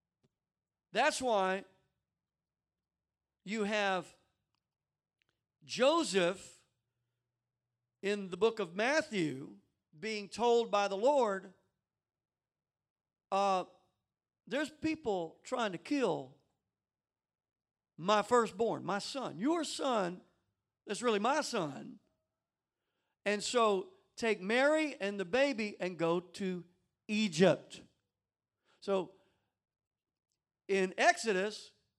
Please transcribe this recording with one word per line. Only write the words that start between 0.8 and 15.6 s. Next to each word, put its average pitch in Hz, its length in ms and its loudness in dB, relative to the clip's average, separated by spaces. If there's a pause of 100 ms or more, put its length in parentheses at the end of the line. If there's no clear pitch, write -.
that's 269 300 0
why 196 420 0 (1800)
you 208 180 -2
have 196 520 -2 (1500)
Joseph 190 960 0 (1400)
in 196 300 -4
the 180 80 -8
book 226 200 2
of 180 160 -6
Matthew 202 840 -2 (400)
being 208 300 -8
told 233 400 2
by 202 180 2
the 196 80 -2
Lord, 208 560 2 (1800)
uh, 196 360 2 (800)
"There's 269 240 -4
people 226 720 -4
trying 233 280 -4